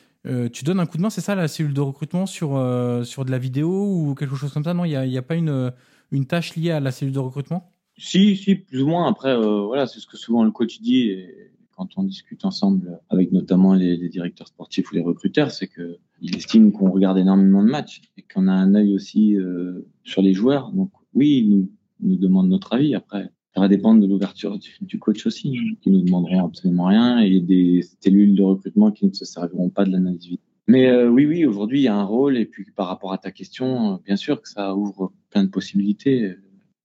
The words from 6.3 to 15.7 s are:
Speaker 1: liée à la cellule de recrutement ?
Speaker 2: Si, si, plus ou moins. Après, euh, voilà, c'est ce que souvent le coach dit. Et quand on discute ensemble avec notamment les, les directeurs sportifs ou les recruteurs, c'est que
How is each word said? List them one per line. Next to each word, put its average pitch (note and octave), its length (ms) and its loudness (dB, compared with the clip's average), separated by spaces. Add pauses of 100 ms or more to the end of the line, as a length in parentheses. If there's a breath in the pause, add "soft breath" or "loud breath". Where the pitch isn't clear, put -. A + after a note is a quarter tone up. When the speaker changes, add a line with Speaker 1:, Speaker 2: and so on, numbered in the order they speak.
Speaker 1:
liée E3 160 -2
à D#3 100 -2
la C3+ 100 -2
cellule C3+ 240 -6
de C3+ 40 -4
recrutement ? C#3 540 -8 (240)
Speaker 2:
Si, G3 400 2
si, F#3+ 200 0
plus C3 260 -6
ou C#3 40 2
moins. E3 220 0
Après, B2+ 220 -2
euh, G#2+ 320 2
voilà, B2+ 240 -2
c'est A2+ 140 -12
ce - 60 -20
que - 120 -20
souvent A#2 260 0
le A2 60 4
coach G#2+ 320 -4
dit. A#2+ 260 2
Et F#2 420 -12 (200)
quand F#2+ 260 -10
on F#2+ 60 -2
discute - 420 -8
ensemble F#2+ 640 -2
avec F2+ 240 2
notamment F#2+ 400 4
les, F2+ 240 2
les F2 140 -6
directeurs F2 380 -10
sportifs - 440 -8
ou - 40 -4
les F2 40 -2
recruteurs, F2 500 -2
c'est - 180 -12
que E2+ 280 -14 (240)